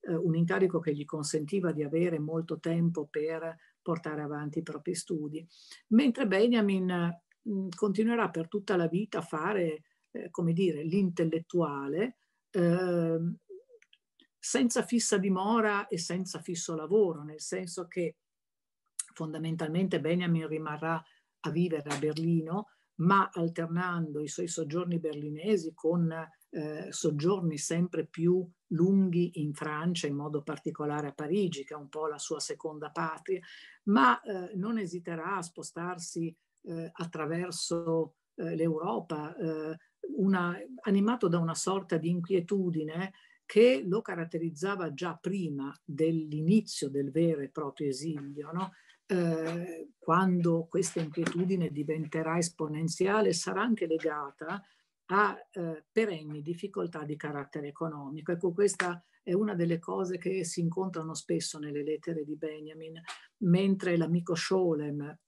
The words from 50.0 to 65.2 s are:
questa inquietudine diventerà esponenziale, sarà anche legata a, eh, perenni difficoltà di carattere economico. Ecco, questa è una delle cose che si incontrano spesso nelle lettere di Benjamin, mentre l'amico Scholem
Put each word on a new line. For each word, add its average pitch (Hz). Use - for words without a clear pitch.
questa 170
inquietudine 170
diventerà 156
esponenziale, 170
sarà 185
anche 226
legata 160
a, 196
eh, 165
perenni 156
difficoltà 170
di 147
carattere 143
economico. 147
Ecco, 175
questa 180
è 180
una 208
delle 170
cose 185
che 175
si 175
incontrano 165
spesso 165
nelle 147
lettere 156
di 151
Benjamin, 156
mentre 185
l'amico 170
Scholem 151